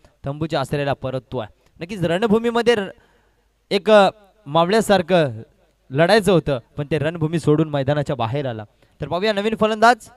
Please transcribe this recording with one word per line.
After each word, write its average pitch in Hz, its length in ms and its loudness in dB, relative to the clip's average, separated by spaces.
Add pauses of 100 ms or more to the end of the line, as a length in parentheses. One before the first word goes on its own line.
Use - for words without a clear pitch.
(260)
तंबूच्या 151 340 -6
आसऱ्याला 139 340 -4
परततोय. 127 520 -8 (360)
नक्कीच 175 220 -8
रणभूमीमध्ये 226 720 2
र-, 196 140 -4 (840)
एक, 202 200 0
अ, 202 180 8 (360)
मावळ्यासारखं 165 960 2 (480)
लढायचं 175 420 2
होतं, 147 280 0 (180)
पण 147 140 -8
ते 156 80 0
रणभूमी 160 400 -4
सोडून 151 300 0
मैदानाच्या 143 460 -2
बाहेर 120 300 -4
आला. 110 180 -8 (380)
तर 147 60 -10
पाहूया 185 260 -2
नवीन 208 220 -4
फलंदाज 220 600 2